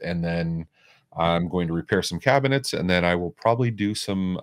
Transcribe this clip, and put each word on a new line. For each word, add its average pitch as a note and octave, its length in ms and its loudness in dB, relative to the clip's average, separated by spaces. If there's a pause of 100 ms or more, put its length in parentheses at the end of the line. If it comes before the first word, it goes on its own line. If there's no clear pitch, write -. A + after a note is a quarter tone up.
And E2+ 200 -4
then E2 440 -2 (500)
I'm E2+ 320 2
going F2 180 -2
to E2 60 -2
repair E2+ 300 0
some E2+ 160 -6
cabinets, C3+ 540 2
and E2+ 140 -2
then F2+ 160 4
I F2 120 4
will F2 160 -4
probably A#2 400 0
do G#2 240 -2
some, F#2+ 480 -2